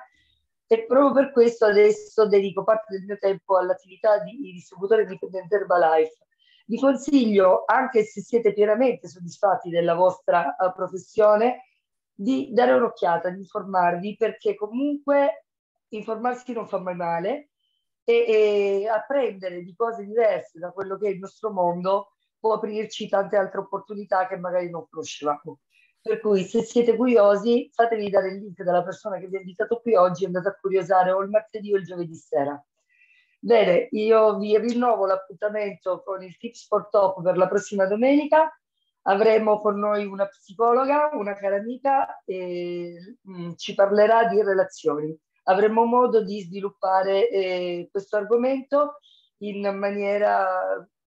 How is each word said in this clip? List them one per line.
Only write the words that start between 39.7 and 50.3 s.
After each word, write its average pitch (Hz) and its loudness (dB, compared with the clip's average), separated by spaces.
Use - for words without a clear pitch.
noi 208 -2
una 196 -4
psicologa, 254 0
una 208 -6
cara 196 -4
amica, 262 -2
e, 175 -10
mm, 175 -10
ci - -12
parlerà 208 4
di 208 2
relazioni. 160 -2
Avremo 214 4
modo 233 2
di 196 -8
sviluppare, 190 0
eh, 180 -4
questo 196 -6
argomento 262 -2
in 202 -6
maniera 202 -2